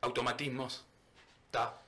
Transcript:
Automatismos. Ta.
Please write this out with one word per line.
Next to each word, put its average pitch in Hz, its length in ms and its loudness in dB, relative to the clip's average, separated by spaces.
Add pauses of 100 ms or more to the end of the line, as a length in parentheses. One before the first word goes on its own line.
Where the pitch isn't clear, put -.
Automatismos. 127 840 0 (680)
Ta. 117 360 0